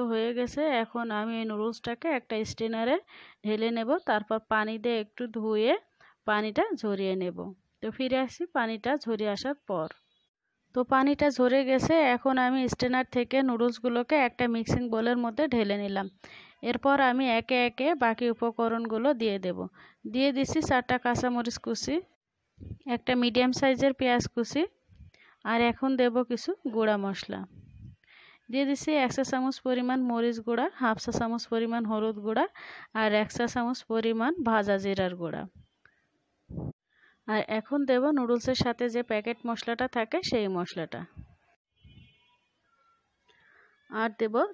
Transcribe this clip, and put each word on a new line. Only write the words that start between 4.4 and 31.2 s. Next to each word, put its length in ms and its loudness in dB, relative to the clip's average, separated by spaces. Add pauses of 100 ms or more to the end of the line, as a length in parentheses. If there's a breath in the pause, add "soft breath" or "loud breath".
পানি 300 0
দিয়ে 260 -2
একটু 180 -10 (140)
ধুয়ে 360 2 (540 soft breath)
পানিটা 380 0 (120)
ঝরিয়ে 400 -2
নেব। 220 -4 (400)
তো 120 -8
ফিরে 280 -2
আসি 240 -4 (120)
পানিটা 360 -2 (140)
ঝরিয়ে 320 -2
আসার 300 -6
পর। 220 -2 (880)
তো 100 2
পানিটা 460 4
ঝরে 340 4
গেছে, 300 2 (200)
এখন 240 0
আমি 300 2
স্ট্রেনার 440 0
থেকে 300 0
নুডলসগুলোকে 720 2 (120)
একটা 200 -2
মিক্সিং 420 0
বোলের 340 2
মধ্যে 240 0
ঢেলে 300 2
নিলাম। 280 -2 (560 loud breath)
এরপর 340 2 (140)
আমি 140 2 (140)
একে 200 0 (100)
একে 260 -2
বাকি 360 2
উপকরণগুলো 840 0
দিয়ে 240 0
দেব। 200 -4 (540 loud breath)
দিয়ে 200 4
দিচ্ছি 300 0
চারটা 360 2
কাঁচামরিচ 600 -2
কুচি, 380 -4 (880)
একটা 260 -2 (100)
মিডিয়াম 300 4
সাইজের 420 4
পেঁয়াজ 300 2 (100)
কুচি, 280 -2 (840 soft breath)
আর 140 0 (120)
এখন 260 -2
দেব 180 4 (100)
কিছু 260 -4 (240)
গুঁড়া 220 2
মশলা। 440 -6 (1080 loud breath)
দিয়ে 180 0
দিচ্ছি 240 -2 (140)
এক 120 0
চা 80 0
চামচ 320 -2 (100)
পরিমাণ 320 0 (120)
মরিচ 300 0
গুঁড়া, 260 0 (140)
হাফ 240 2
চা 80 -4
চামচ 300 -2 (100)